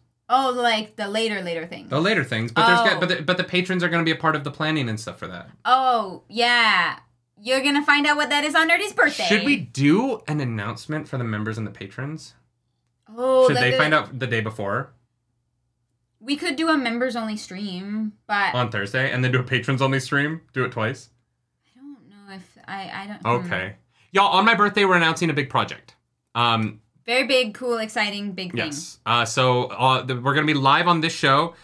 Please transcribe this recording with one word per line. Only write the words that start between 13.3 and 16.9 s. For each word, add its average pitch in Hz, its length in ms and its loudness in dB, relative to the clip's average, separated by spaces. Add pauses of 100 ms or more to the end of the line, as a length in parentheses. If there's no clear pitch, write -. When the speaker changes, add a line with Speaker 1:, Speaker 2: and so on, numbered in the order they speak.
Speaker 2:
Should 147 80 6
Speaker 1:
like 247 100 2
Speaker 2:
they 127 60 4
Speaker 1:
the 262 80 2
Speaker 2:
find 156 160 4
out 139 240 0
the 120 80 -4
day 113 160 0
before? 107 480 -4 (1300)
Speaker 1:
We 269 160 -4
could 311 200 -4
do 320 120 0
a 311 80 4
members 240 400 -2